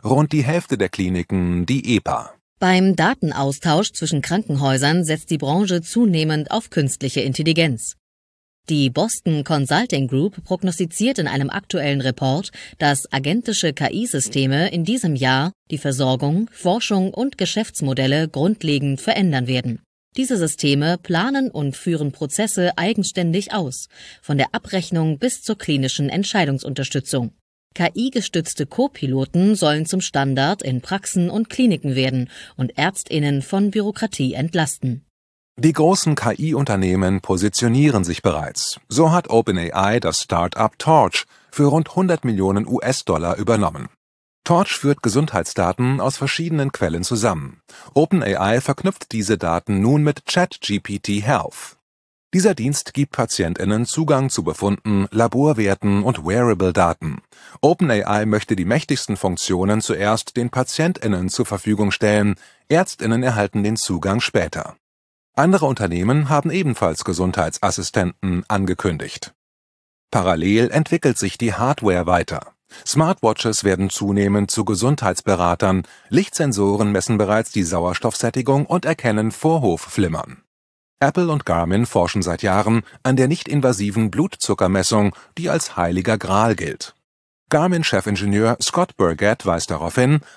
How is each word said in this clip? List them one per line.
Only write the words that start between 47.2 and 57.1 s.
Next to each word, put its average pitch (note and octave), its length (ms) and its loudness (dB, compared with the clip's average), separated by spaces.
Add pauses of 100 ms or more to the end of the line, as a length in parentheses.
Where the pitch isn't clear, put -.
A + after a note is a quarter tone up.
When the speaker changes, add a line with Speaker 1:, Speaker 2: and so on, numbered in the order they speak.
Speaker 1:
OpenAI A#2+ 680 2
verknüpft - 500 -4
diese G#2+ 260 0
Daten F2 420 0
nun C3 220 4
mit D3 240 0
Chat - 340 0
G G#2 200 -2
P G2+ 180 -8
T G2+ 240 -4
Health. - 560 -2 (560)
Dieser F#3 220 4
Dienst C#3 400 -4
gibt C#3+ 160 -2
PatientInnen F2+ 760 -2
Zugang C#3+ 460 0
zu G2 120 -2
Befunden, G2 680 -2
Laborwerten A2 920 2
und A#2 240 -2
Wearable-Daten. F2+ 960 2 (400)